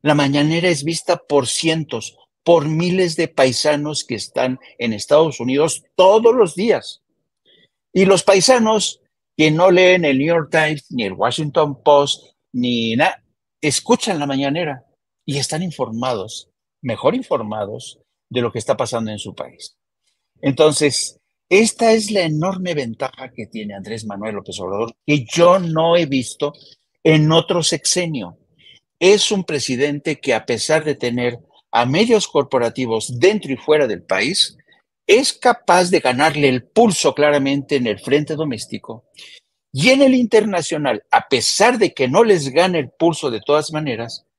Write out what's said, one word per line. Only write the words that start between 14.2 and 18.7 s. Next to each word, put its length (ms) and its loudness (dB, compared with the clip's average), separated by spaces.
mañanera 580 -4
y 140 -6
están 240 -6
informados, 880 -8
mejor 320 -2
informados 840 -6
de 140 -4
lo 100 -4
que 60 -8
está 180 -4